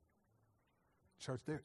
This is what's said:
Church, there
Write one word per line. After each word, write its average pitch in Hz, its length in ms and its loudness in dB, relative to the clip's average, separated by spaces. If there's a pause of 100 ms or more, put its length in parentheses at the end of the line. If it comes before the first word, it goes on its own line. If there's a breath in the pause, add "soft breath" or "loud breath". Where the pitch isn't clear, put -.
(1160)
Church, 131 280 0
there 151 200 0